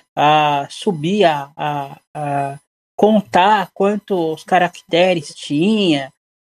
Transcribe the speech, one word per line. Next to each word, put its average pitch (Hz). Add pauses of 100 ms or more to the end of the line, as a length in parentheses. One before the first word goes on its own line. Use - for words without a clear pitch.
(160)
a 147
subir, 185
a, 143
a, 143 (180)
a 143 (360)
contar 202
quantos 196
caracteres 175
tinha. 160 (280)